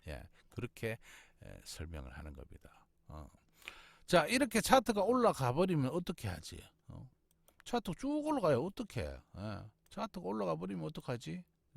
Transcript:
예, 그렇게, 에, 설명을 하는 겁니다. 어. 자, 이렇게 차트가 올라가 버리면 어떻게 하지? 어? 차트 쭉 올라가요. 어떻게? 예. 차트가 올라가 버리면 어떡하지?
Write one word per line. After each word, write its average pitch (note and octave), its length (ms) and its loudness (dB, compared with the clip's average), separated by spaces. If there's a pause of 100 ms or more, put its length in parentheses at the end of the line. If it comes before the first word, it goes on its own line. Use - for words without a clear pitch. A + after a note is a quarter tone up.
예, C2+ 140 -8 (280)
그렇게, A2+ 480 -6 (440)
에, G1+ 220 -14
설명을 D#2 520 -8
하는 D2 180 -12
겁니다. - 360 -16 (380)
어. D2+ 180 -14 (800)
자, D#3+ 200 6
이렇게 A#3 340 2
차트가 A3 420 6
올라가 G3 500 4
버리면 D3+ 400 4
어떻게 E3+ 360 -4
하지? E2+ 340 -8 (260)
어? E2 200 -14 (560)
차트 A3 340 -2
쭉 D4 280 -2
올라가요. F3 360 4
어떻게? G3 400 -4
예. F#2 680 -8 (180)
차트가 G3 380 -8
올라가 F#3+ 300 0
버리면 F3+ 300 -6
어떡하지? D#3 560 -8 (340)